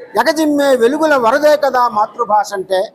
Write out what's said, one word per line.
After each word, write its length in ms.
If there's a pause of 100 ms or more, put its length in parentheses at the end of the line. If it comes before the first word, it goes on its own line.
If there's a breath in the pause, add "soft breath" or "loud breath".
(180)
ఎగజిమ్మే 580
వెలుగుల 400
వరదే 400
కదా 320
మాతృభాష 640
అంటే. 280 (140)